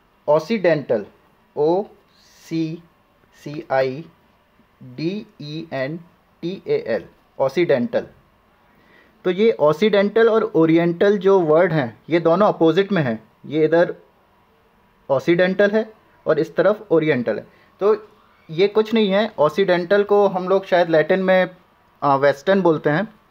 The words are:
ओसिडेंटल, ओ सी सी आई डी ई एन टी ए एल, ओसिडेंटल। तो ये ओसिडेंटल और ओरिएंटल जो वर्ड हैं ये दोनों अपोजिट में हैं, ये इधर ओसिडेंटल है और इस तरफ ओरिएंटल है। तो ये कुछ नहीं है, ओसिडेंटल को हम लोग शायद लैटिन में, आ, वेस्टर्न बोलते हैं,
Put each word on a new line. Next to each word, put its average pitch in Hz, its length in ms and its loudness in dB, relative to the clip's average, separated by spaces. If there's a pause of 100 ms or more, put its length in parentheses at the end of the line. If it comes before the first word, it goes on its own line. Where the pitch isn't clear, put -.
(280)
ओसिडेंटल, 151 800 0 (520)
ओ 170 260 0 (680)
सी 165 340 -8 (600)
सी 147 280 -14
आई 135 340 -2 (760)
डी 156 420 -8 (160)
ई 156 320 -12
एन 135 240 -6 (440)
टी 180 260 -10
ए 147 200 -2
एल, 104 180 -4 (340)
ओसिडेंटल। 131 680 -2 (1160)
तो 185 80 0
ये 214 200 2
ओसिडेंटल 202 760 2
और 214 140 2
ओरिएंटल 170 760 2
जो 190 220 2
वर्ड 160 340 2
हैं 131 360 -4
ये 165 100 0
दोनों 170 280 2
अपोजिट 175 440 2
में 180 100 0
हैं, 113 220 -4 (220)
ये 156 200 0
इधर 165 300 2 (1120)
ओसिडेंटल 180 640 0
है 220 220 -2 (340)
और 156 120 0
इस 160 160 -6
तरफ 190 360 0
ओरिएंटल 139 440 0
है। - 120 -10 (320)
तो 208 280 -2 (420)
ये 170 180 0
कुछ 214 260 -2
नहीं 220 160 2
है, 202 280 -2
ओसिडेंटल 180 680 0
को 202 240 2
हम 185 220 -4
लोग 190 160 0
शायद 175 240 0
लैटिन 160 340 2
में, 185 260 2 (540)
आ, 139 120 2
वेस्टर्न 143 460 0
बोलते 156 280 0
हैं, 180 240 -2 (180)